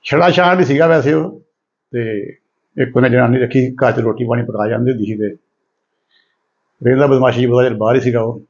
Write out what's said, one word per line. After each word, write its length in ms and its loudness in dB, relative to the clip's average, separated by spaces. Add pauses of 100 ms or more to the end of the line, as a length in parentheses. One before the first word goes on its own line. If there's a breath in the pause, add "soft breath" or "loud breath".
ਛੜਾ 260 2
ਛਾਂਟ 300 2
ਹੀ 60 2
ਸੀਗਾ 220 2
ਵੈਸੇ 260 2
ਉਹ, 280 -4 (500)
ਤੇ 280 -6 (600)
ਇੱਕ 140 -4
ਉਹਨੇ 140 4
ਜਨਾਨੀ 280 2
ਰੱਖੀ, 380 0
ਘਰ 160 0
'ਚ 80 -2
ਰੋਟੀ 260 -4
ਪਾਣੀ 180 -2
ਪਕਾ 260 -6
ਜਾਂਦੀ 220 -2
ਹੁੰਦੀ 140 -4
ਸੀ, 120 -6
ਤੇ 120 -4 (1600)
ਰਹਿੰਦਾ 220 4
ਬਦਮਾਸ਼ੀ 360 2
'ਚ, 20 2
ਬਹੁਤਾ 240 2
ਚਿਰ 80 -4
ਬਾਹਰ 180 0
ਹੀ 60 2
ਸੀਗਾ 200 -2
ਉਹ। 280 -6